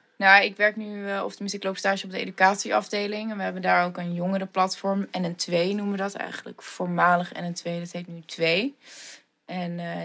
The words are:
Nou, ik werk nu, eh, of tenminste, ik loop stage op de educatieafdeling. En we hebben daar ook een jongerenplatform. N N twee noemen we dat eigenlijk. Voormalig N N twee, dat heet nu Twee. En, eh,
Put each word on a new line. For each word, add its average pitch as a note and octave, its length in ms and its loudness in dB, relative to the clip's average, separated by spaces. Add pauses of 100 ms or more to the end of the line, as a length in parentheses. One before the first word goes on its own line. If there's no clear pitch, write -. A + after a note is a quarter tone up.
(180)
Nou, G3 260 8
ik G3+ 140 -2
werk G#3+ 180 4
nu, G#3 340 -8
eh, G3 140 -2
of G3 80 -4
tenminste, G3+ 260 -6
ik G3+ 60 -10
loop F#3+ 140 -2
stage G3 280 0
op F#3 60 -12
de F#3 80 -6
educatieafdeling. G3+ 1120 0
En G#3 60 -6
we F#3+ 60 -4
hebben F#3 180 -4
daar F3+ 240 4
ook F3+ 120 -4
een F3 160 -4
jongerenplatform. F#3+ 920 0 (100)
N F#3 100 -2
N E3+ 80 -4
twee F3 380 0
noemen G3+ 180 -2
we G3+ 100 -2
dat G3+ 120 -4
eigenlijk. - 480 -10
Voormalig F3 720 2
N E3+ 100 -8
N F3 100 -4
twee, F3 260 -6
dat F3 120 -10
heet F3 160 -8
nu E3+ 180 -14
Twee. F3+ 500 0 (680)
En, F3 340 -6
eh, E3+ 260 -6